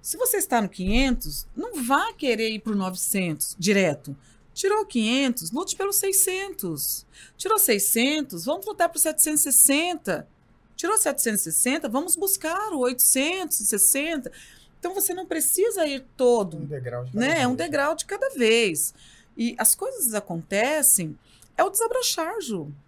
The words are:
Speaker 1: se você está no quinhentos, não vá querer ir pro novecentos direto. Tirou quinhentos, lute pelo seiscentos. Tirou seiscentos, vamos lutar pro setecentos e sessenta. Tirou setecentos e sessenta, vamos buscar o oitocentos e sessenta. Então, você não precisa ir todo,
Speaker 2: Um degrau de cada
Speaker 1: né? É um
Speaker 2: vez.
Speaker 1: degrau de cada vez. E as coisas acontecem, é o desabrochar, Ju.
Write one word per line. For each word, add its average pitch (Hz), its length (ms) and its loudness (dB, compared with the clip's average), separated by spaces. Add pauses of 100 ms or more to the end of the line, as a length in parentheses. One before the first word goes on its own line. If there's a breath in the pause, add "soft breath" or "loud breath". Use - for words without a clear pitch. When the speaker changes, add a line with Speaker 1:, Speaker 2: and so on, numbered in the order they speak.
Speaker 1:
se - 160 -6
você 480 200 0
está 240 240 2
no 190 80 -2
quinhentos, 233 840 0
não 359 280 -6
vá 302 300 2
querer 226 360 0
ir 220 100 -4
pro 214 160 -2
novecentos 185 800 -2
direto. 175 580 2 (380 soft breath)
Tirou 403 320 0
quinhentos, 240 680 0
lute 320 240 -4
pelo 392 180 -2
seiscentos. 381 1120 -2 (320 loud breath)
Tirou 427 200 2
seiscentos, 226 880 2
vamos 359 200 -2
lutar 349 240 0
pro 320 100 -6
setecentos 311 420 2
e - 100 4
sessenta. 294 760 2 (480)
Tirou 403 220 0
setecentos 240 440 0
e - 100 -2
sessenta, 277 360 0
vamos 269 280 0
buscar 381 580 -2
o 294 60 -2
oitocentos 277 840 0
e 208 40 -6
sessenta. 277 680 0 (480 loud breath)
Então, 349 140 -6
você 381 200 -2
não 359 120 -8
precisa 359 640 0
ir 269 180 -6 (120)
todo, 220 400 2
Speaker 2:
Um 143 80 -8
degrau 123 400 -8
de 127 80 -10
cada 226 120 2
Speaker 1:
né? 311 160 2
É 247 60 4
um 254 80 2
Speaker 2:
vez. 320 140 -4
Speaker 1:
degrau 294 260 0
de - 100 -6
cada 539 260 -2
vez. 226 640 2 (440 soft breath)
E 233 200 -2
as 220 160 2
coisas 392 400 -4
acontecem, 202 1040 0 (400 soft breath)
é 320 60 4
o 392 60 2
desabrochar, 453 720 -2
Ju. 185 300 -6 (160)